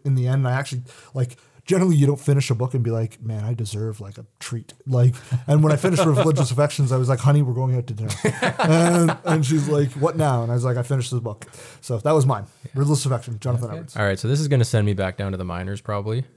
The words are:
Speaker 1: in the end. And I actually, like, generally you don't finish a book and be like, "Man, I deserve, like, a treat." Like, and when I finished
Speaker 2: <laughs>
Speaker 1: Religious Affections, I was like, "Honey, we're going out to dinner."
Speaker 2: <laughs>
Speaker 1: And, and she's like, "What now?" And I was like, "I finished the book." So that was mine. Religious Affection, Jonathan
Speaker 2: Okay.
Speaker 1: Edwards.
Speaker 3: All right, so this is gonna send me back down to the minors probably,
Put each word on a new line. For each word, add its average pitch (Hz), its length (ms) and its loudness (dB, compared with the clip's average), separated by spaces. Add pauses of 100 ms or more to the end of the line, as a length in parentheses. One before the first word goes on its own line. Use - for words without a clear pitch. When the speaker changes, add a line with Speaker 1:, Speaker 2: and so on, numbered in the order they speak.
Speaker 1:
in 135 100 0
the 127 140 0
end. 131 180 0
And - 20 0
I 123 40 0
actually, 127 300 -4 (320)
like, 127 220 -4 (300)
generally 180 300 4
you 143 100 6
don't 143 140 2
finish 139 300 0
a 131 40 0
book 123 200 -4
and 131 100 0
be 113 60 -2
like, 113 320 -4
"Man, 110 200 -6
I 113 120 -4
deserve, 107 440 -6
like, 101 200 -16
a 113 80 -18 (120)
treat." - 360 -12 (120)
Like, 127 280 4 (320)
and 151 160 4
when 156 100 4
I 147 40 2
finished 180 280 2
Speaker 2:
<laughs> - 0 -
Speaker 1:
Religious 156 460 2
Affections, 139 420 0
I 131 60 2
was 127 100 0
like, 127 120 2
"Honey, 143 200 4
we're 131 140 0
going 127 200 -2
out 123 120 -2
to 120 80 -6
dinner." 110 160 -4 (120)
Speaker 2:
<laughs> - 360 -2
Speaker 1:
And, 165 680 4
and 160 220 2
she's 147 220 2
like, 143 240 2
"What 156 240 -2
now?" 139 260 2
And 117 80 -2
I 120 40 0
was 123 100 0
like, 123 120 0
"I 123 60 -2
finished 123 280 -2
the 123 120 -2
book." 110 240 -10 (340)
So - 180 -6
that 147 140 0
was 147 140 4
mine. 110 180 0 (300)
Religious 143 320 0
Affection, 123 340 -4
Jonathan 123 280 -2
Speaker 2:
Okay. 104 80 -10
Speaker 1:
Edwards. 165 200 -14
Speaker 3:
All 107 80 0
right, 98 140 0
so 110 100 -4
this 143 120 2
is 151 80 -2
gonna 131 160 4
send 110 200 2
me 101 100 2
back 92 220 -4
down 98 160 -4
to 92 60 -6
the 92 60 -6
minors 92 360 -8
probably, 107 440 -6 (120)